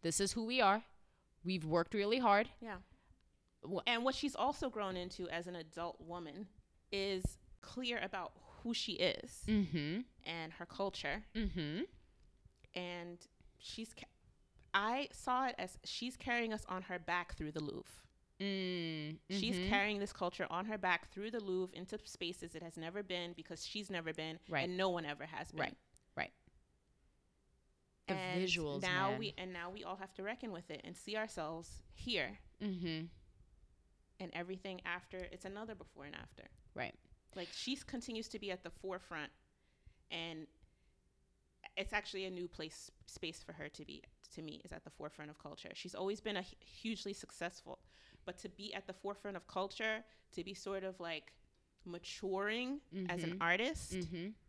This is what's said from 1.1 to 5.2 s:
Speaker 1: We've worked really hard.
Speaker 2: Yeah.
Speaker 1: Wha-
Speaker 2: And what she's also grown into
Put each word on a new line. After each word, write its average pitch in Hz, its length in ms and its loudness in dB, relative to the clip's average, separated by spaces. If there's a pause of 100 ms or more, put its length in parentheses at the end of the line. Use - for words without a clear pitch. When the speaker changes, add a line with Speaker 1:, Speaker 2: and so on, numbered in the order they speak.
Speaker 1:
We've 180 180 2
worked 165 300 6
really 214 260 6
hard. 226 300 10 (100)
Speaker 2:
Yeah. 214 180 -6 (840)
Speaker 1:
Wha- 185 240 0
Speaker 2:
And 233 160 6
what 262 120 6
she's - 200 0
also 262 340 4
grown 196 280 0
into 180 320 -4